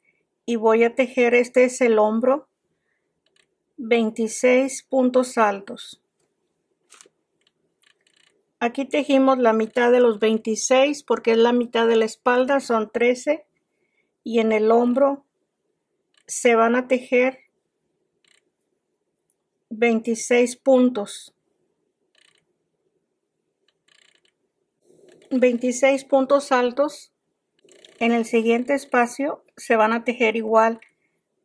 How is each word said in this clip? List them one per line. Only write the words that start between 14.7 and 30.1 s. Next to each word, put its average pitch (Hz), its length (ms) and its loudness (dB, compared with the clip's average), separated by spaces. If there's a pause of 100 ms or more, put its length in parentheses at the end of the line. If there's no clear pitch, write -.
hombro 247 520 0 (1040)
se 240 300 0
van 226 180 2
a 247 140 -4
tejer 254 560 -2 (2250)
veintiséis 233 880 -2
puntos. 247 800 0 (4000)
Veintiséis 254 720 0
puntos 277 460 0
altos. 254 640 -2 (880)
En 233 120 0
el 233 120 0
siguiente 233 500 -2
espacio 269 720 -4 (120)
se - 200 -2
van 220 160 2
a 226 120 -6
tejer 233 320 -2